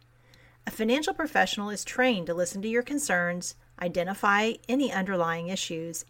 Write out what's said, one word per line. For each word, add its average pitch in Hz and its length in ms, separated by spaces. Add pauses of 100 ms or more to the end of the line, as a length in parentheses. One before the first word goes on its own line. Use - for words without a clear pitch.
(680)
A 214 40
financial 240 420
professional 202 560
is 202 160
trained 226 440
to 170 60
listen 180 280
to 220 60
your 233 140
concerns, 180 720 (220)
identify 202 760 (160)
any 254 200
underlying 175 580
issues, 165 600